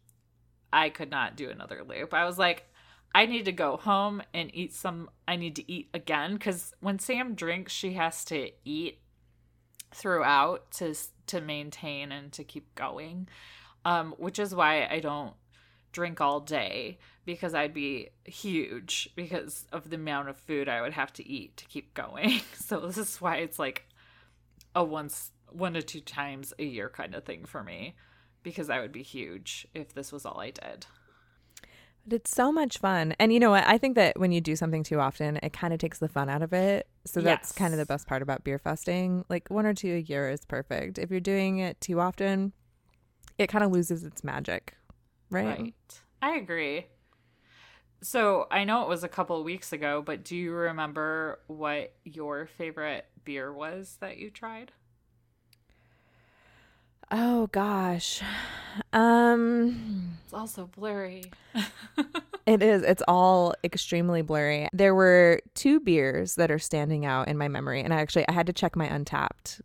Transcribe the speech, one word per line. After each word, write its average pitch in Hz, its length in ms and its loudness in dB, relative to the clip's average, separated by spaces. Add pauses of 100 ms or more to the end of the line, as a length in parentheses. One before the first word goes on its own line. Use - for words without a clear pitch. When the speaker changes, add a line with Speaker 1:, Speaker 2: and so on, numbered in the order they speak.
(720)
Speaker 1:
I 156 180 4
could 151 200 -10
not 135 260 -4
do 127 140 -10
another - 340 -14
loop. - 300 -10
I 165 120 2
was 180 120 -6
like, 175 320 0 (440)
"I 214 120 10
need 233 200 -2
to 185 60 -2
go 151 260 0
home 202 440 0 (120)
and 165 200 -6
eat 175 200 -8
some, 170 360 -8 (180)
I 175 80 -2
need 170 200 -6
to - 160 -12
eat 175 220 -10
again," 165 440 -2
'cause 196 420 -6
when 196 180 -2
Sam 247 360 -4
drinks, 180 380 -6
she 185 220 -6
has 165 320 -2
to 143 240 -6 (140)
eat 156 360 -6 (920)
throughout 151 800 2
to 170 180 -6
s-, - 220 -10 (160)
to 180 120 -6
maintain 147 720 -10
and 143 220 -14
to 147 100 -14
keep - 300 -18
going, 160 540 -10 (580)
um, 165 320 0
which 185 200 -8
is 202 160 -4
why 156 360 4
I 160 100 -2
don't 147 340 -6 (580)
drink 170 280 -6
all 143 200 2
day, 131 580 -6 (280)
because 175 280 -6
I'd 151 200 0
be 139 360 -6 (160)
huge - 920 -6
because 175 560 -8
of 156 180 -10
the 165 60 -8
amount 147 340 -6
of 135 80 -12
food 139 300 -4
I 120 140 -2
would 135 120 -6
have 139 200 -4
to - 140 -18
eat 131 300 -12
to - 80 -18
keep - 280 -14
going. 175 540 -2
<laughs> - 60 -20
So - 260 -8
this 180 180 -8
is 208 220 -8
why 170 180 -2
it's, 160 200 -8
like, 135 300 -6 (840)
a 175 100 2
once, 151 480 -8 (180)
one 175 240 -4
to 165 80 -4
two 156 200 -12
times 139 560 -10
a 151 60 -6
year 117 260 -8
kind 92 240 -12
of - 100 -10
thing 85 220 -12
for 123 180 -14
me, 87 320 -14 (480)
because 165 260 -8
I 127 100 -2
would 110 120 -8
be 120 100 -14
huge 101 720 -12
if 156 200 -14
this 135 180 -12
was 143 140 -12
all - 140 -10
I 110 100 -10
did. - 360 -16 (1200)
Speaker 2:
But 226 100 -4
it's - 180 -4
so 262 180 4
much 311 260 0
fun. 170 400 0
And 226 140 6
you 233 80 6
know 233 100 8
what? 196 160 6
I 214 120 8
think 262 180 0
that 196 220 6
when 180 140 4
you 170 80 2
do 156 160 0
something 160 260 -2
too 151 180 0
often, 147 420 0
it 151 100 -4
kinda 165 240 -2
takes 160 220 -4
the 156 100 -2
fun 139 200 -2
out 143 140 -2
of 165 100 -4
it. 196 360 2 (160)
So - 180 -4
that's 165 300 2
Speaker 1:
Yes. - 0 -
Speaker 2:
kinda 170 240 0
the 151 100 -2
best 143 200 -4
part 135 160 -2
about 139 220 -4
beer 139 140 -2
festing. 180 720 -2
Like, 175 220 -4
one 214 160 2
or 208 80 2
two 190 200 -4
a 170 40 0
year 143 320 -4
is 143 140 -6
perfect. - 540 -6
If 170 120 -4
you're 185 100 -2
doing 190 380 0
it 185 220 -4
too 170 200 -2
often, 196 520 0 (840)
it 202 100 2
kinda 208 200 2
loses 175 360 2
its - 200 -14
magic, 135 520 -6 (540)
right? 208 280 -2
Speaker 1:
Right. - 440 -14 (200)
I 302 140 0
agree. 170 500 -4 (1160)
So 208 480 2
I 196 140 2
know 214 180 0
it - 60 -4
was 170 160 -2
a 175 40 -4
couple 175 340 -4
weeks 170 300 -10
ago, 147 300 -2
but 151 220 -8
do 175 120 -10
you 175 160 -4
remember 160 960 -4
what 151 460 -6 (100)
your 147 420 -10
favorite 156 600 -8 (180)
beer 139 280 -8
was 160 480 -12
that - 180 -12
you 208 120 -16
tried? 226 420 -16 (2500)
Speaker 2:
Oh, 233 380 2
gosh. 190 760 0 (720)
Um, 233 1300 6
Speaker 1:
It's - 100 -16
all 220 120 -8
so 196 200 -10
blurry. 190 680 -8 (220)
<laughs> 220 80 0 (840)
Speaker 2:
It 214 160 6
is. 208 200 8
It's 180 240 4
all 180 460 8 (100)
extremely 175 600 0
blurry. 147 500 0
There 190 220 8
were 180 460 10 (140)
two 294 260 6
beers 160 560 4
that 170 140 6
are 151 80 2
standing 151 460 0
out 131 240 0
in 147 80 0
my 147 120 0
memory, 135 340 -2
and - 100 0
I 156 80 2
actually, 151 260 2
I - 60 0
had 175 140 2
to 175 80 -2
check - 200 0
my 160 140 0
Untappd - 760 -4